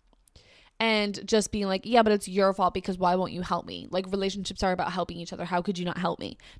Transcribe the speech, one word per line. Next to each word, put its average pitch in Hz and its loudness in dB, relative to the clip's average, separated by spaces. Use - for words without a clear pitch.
And 208 0
just 214 2
being 202 -2
like, 190 0
"Yeah, 226 6
but 220 6
it's 208 2
your 190 4
fault 180 2
because 190 -4
why 180 4
won't 185 0
you 180 -6
help 175 -4
me? - -12
Like, 185 -2
relationships 190 -4
are 190 4
about 180 -2
helping 175 -4
each 170 -12
other. - -8
How 180 0
could 180 -2
you 180 -4
not 175 -4
help 175 0
me?" - -10